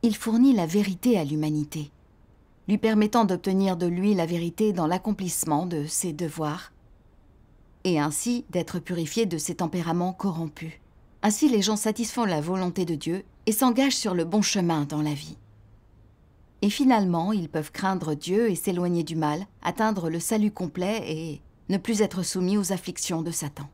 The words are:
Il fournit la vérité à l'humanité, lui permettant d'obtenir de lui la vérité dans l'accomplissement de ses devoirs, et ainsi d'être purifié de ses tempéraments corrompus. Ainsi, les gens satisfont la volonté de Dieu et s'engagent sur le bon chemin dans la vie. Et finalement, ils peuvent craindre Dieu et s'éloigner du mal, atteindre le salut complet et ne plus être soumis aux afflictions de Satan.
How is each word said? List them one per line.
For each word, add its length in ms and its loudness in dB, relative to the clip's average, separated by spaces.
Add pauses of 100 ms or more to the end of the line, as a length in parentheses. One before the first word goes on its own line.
Il 140 2
fournit 360 4
la 140 4
vérité 500 2
à 60 2
l'humanité, 680 -2 (720)
lui 100 2
permettant 480 4
d'obtenir 520 0
de 100 0
lui 280 2
la 120 2
vérité 460 0
dans 160 0
l'accomplissement 760 -2
de 220 -4
ses 260 -4
devoirs, 600 -6 (1120)
et 160 2
ainsi 500 0
d'être 300 -2
purifié 460 -2
de 120 -2
ses 160 -4
tempéraments 580 -2
corrompus. 600 -6 (500)
Ainsi, 260 4
les 140 4
gens 140 0
satisfont 480 -2
la 160 0
volonté 440 -2
de 120 -2
Dieu 280 -4 (220)
et 60 2
s'engagent 440 4
sur 180 -2
le 100 2
bon 180 2
chemin 440 2
dans 160 -2
la 120 -2
vie. 220 -12 (1300)
Et 80 4
finalement, 640 4
ils 160 -2
peuvent 220 -4
craindre 440 -2
Dieu 360 0
et 60 0
s'éloigner 480 0
du 100 -8
mal, 320 -2 (160)
atteindre 480 0
le 80 -4
salut 320 2
complet 560 -4
et 360 -8 (300)
ne 60 2
plus 240 0
être 200 0
soumis 360 0
aux 140 -2
afflictions 500 -4
de 80 -4
Satan. 440 -8